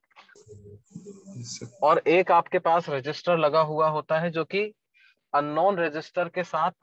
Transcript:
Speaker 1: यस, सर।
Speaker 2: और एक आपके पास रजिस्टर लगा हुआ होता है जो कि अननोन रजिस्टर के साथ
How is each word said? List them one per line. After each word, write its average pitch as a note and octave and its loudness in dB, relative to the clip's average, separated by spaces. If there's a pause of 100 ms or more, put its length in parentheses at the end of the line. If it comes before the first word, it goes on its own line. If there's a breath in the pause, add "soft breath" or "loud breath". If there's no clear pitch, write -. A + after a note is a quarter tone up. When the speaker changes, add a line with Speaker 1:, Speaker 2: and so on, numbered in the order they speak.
(1400)
Speaker 1:
यस, A#2+ -14
सर। - -4
Speaker 2:
और E3 6 (100)
एक F3 4
आपके E3+ 2
पास E3+ 0
रजिस्टर D3 -2
लगा D#3 2
हुआ D#3 0
होता D#3 -2
है E3+ -2
जो D#3+ -4
कि G#3 -4 (600 soft breath)
अननोन D#3 2
रजिस्टर E3 -4
के F3 -6
साथ E3+ -2 (100)